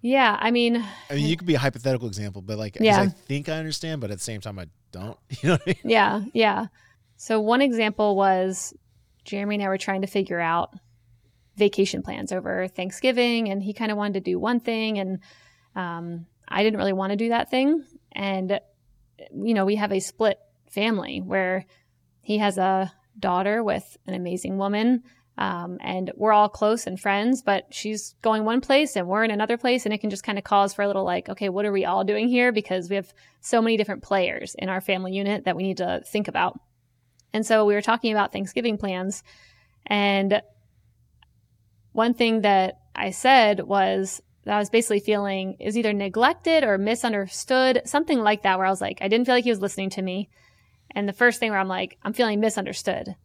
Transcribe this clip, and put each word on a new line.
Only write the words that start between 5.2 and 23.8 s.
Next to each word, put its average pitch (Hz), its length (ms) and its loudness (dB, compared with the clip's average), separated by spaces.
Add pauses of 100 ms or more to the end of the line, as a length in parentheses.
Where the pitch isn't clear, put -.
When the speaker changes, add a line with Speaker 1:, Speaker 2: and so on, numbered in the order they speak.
Speaker 2:
<laughs> - 140 -10
You 139 80 2
know - 40 6
what - 80 0
I 180 80 -4
mean? 185 140 2
Speaker 1:
Yeah, 208 480 2
yeah. 214 340 2 (500)
So - 240 -2
one 226 200 2
example 214 560 2
was 190 560 0 (520)
Jeremy 208 320 -4
and 202 80 -2
I 196 40 -2
were 190 100 0
trying 190 240 -4
to 196 40 -10
figure 190 340 -2
out 170 340 0 (840)
vacation 202 460 2
plans - 300 -8
over 185 360 -4
Thanksgiving, 233 840 0
and 196 120 -4
he 202 100 -6
kinda 214 240 -4
wanted 208 180 -4
to 190 60 -2 (100)
do 180 80 -2
one 233 220 0
thing, 220 380 -2
and, 190 200 -4 (580)
um, 170 500 -8 (220)
I 190 140 -2
didn't 214 160 0
really 196 140 0
wanna 190 240 -2
do 226 120 -2
that 233 220 -2
thing. 277 340 0 (280)
And, 196 480 -4 (720)
you 214 200 -2
know, 196 100 2
we 202 120 2
have 208 160 -2
a 190 80 0
split - 380 0 (300)
family 202 520 -4
where 190 460 -2 (560)
he 214 160 -2
has 202 200 0
a 190 340 0 (260)
daughter 196 440 0
with 202 340 -4 (100)